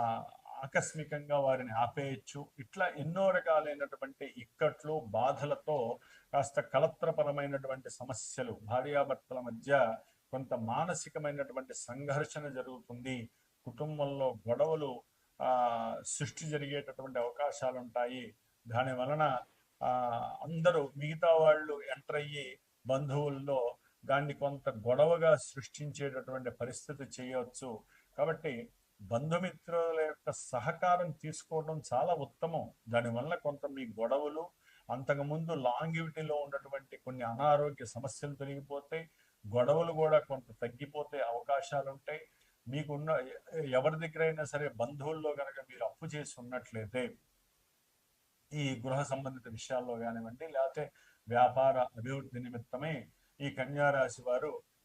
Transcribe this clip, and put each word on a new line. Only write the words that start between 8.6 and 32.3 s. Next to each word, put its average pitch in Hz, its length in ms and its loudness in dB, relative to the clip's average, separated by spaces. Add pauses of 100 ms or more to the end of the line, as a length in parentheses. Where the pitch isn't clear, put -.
భార్యాభర్తల 131 760 0
మధ్య 120 540 4 (360)
కొంత 131 240 -4
మానసికమైనటువంటి 139 1200 -4
సంఘర్షణ 143 760 -4
జరుగుతుంది. 127 840 -8 (340)
కుటుంబంలో 139 720 -2 (140)
గొడవలు, 143 540 2 (400)
ఆ, 117 640 2
సృష్టి - 400 -6
జరిగేటటువంటి 139 720 -4
అవకాశాలు 127 600 0
ఉంటాయి. 123 580 -4 (320)
దాని 127 240 2
వలన, 135 460 2 (440)
ఆ, 127 60 2 (540)
అందరూ 160 540 2
మిగతా 160 360 4
వాళ్ళు 151 500 6
ఎంటర్ 139 340 -6
అయ్యి 147 420 -6 (280)
బంధువుల్లో 139 880 0 (280)
దాన్ని 143 300 2
కొంత 143 340 -2
గొడవగా 147 680 6
సృష్టించేటటువంటి 131 1120 -6
పరిస్థితి 127 540 -8
చేయవచ్చు. 127 800 -6 (340)
కాబట్టి 151 540 -2 (300)
బంధుమిత్రుల 165 960 0
యొక్క 151 320 0
సహకారం 165 800 2
తీసుకోవడం 156 720 -6 (120)
చాలా 165 200 4
ఉత్తమం. 151 560 -4 (180)